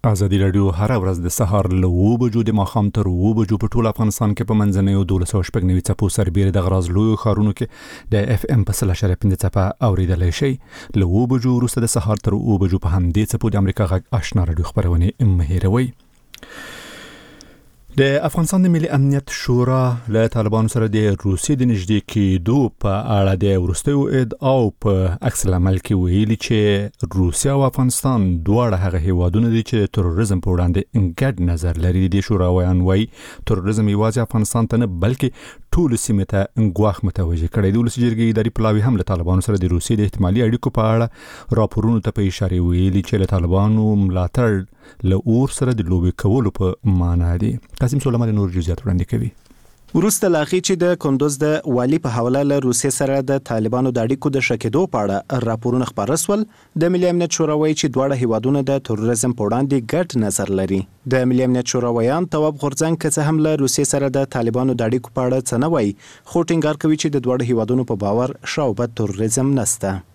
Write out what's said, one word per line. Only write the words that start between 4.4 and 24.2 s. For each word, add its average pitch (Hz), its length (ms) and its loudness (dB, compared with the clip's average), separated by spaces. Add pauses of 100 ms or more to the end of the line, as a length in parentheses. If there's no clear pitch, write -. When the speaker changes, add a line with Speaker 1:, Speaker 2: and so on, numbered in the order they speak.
Speaker 1:
په 110 100 -2
منځنیو 98 500 2
دولس 90 260 0
سوه 95 120 0
شپږ 92 220 -2
نوي 90 160 2
څپو 95 280 0
سربیره 98 420 0
دغه 92 180 0
راز 92 220 0
لویو 107 240 2
ښارونو 104 380 0
کې 117 140 -6 (460)
د 107 220 0
اف - 160 -2
ام 117 140 2
په 98 80 -2
سل - 160 -2
اعشاریه 92 260 0
پنځه 95 220 0
څپه 95 280 0 (240)
اورېدلی 90 420 0
شئ. 135 220 0 (440)
له 98 80 2
اووه 101 220 2
بجو 123 300 0
وروسته 120 240 0
د 117 40 0
سهار 113 320 0
تر - 160 -2
اووه 104 260 0
بجو 95 200 2
په - 100 -2
همدې 90 440 2
څپو 113 180 -2
د 104 60 -2
امریکا 98 280 0
غږ 92 160 0 (120)
آشنا 95 320 0
راډیو 82 200 0
خپرونې 87 460 2 (100)
مه 92 240 4
هېروئ. 95 420 0 (2000)
د 139 40 4 (200)
افغانستان 165 400 0
د 185 100 4
ملي 165 160 0
امنیت 139 420 0
شورا 127 500 0 (280)
له 110 180 2
طالبانو 110 420 0
سره 113 180 0
د 107 100 0 (280)
روسیې 98 300 0
د 127 160 2
نږدې 101 280 0 (140)
کېدو 101 580 2 (140)
په 101 80 2 (240)
اړه 98 260 2
د 98 220 2
وروستیو 139 400 0 (160)